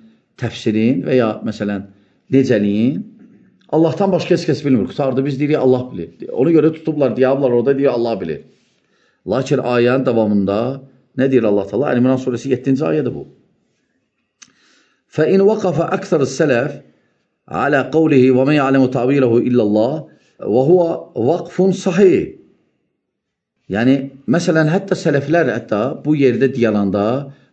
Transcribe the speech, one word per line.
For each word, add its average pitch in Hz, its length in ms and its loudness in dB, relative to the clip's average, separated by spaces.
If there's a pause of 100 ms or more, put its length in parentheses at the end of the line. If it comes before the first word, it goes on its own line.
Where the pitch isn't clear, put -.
(380)
təfsirin 113 680 -2
və 135 120 0
ya, 113 140 2 (140)
məsələn, 104 440 -6 (420)
necəliyin 120 720 0 (680)
Allahdan 165 400 0
başqa 175 240 0
heç 170 140 -2
kəs 147 160 -2
bilmir. 131 260 2
Qutardı, 135 340 -2
biz 143 140 -4
deyirik, 147 200 0
Allah 127 240 2 (100)
bilir. - 160 -10 (240)
Ona 143 180 0
görə 160 240 4
tutublar, 143 420 -2
deyablar, 127 340 2
orada 120 280 2
deyir, 139 160 0
Allah 117 260 -4
bilir. 78 200 -8 (840)
Lakin 131 320 -2
ayənin 123 480 0
davamında 104 520 0 (600)
nə 131 120 2
deyir 123 200 2
Allah 101 160 0
Taala? 139 260 -2
Əl-İmran 127 260 2
surəsi 127 320 -6
yeddinci 135 340 0
ayədir 151 300 -2
bu. 69 120 -12 (1900)
فَإِنْ 165 260 2
وَقَفَ 196 400 0
أَكْثَرُ 175 400 -2
السَّلَفِ 135 520 0 (760)
عَلَى 135 320 0 (100)
قَوْلِهِ 151 400 4
وَمَنْ 131 240 2
يَعْلَمُ 135 320 2
تَعْوِيلَهُ 127 520 0
إِلَّا 120 240 0
اللَّهُ 107 320 0 (460)
وَهُوَ 135 400 2 (340)
وَقْفٌ 156 420 -2 (300)
صَحِيحٌ. 185 540 2 (1300)
Yəni, 120 260 2 (300)
məsələn, 160 460 0
hətta 196 260 -2
sələflər 139 540 0
hətta 107 280 -4 (240)
bu 147 140 0
yerdə 127 320 2
deyilanda, 107 840 0 (200)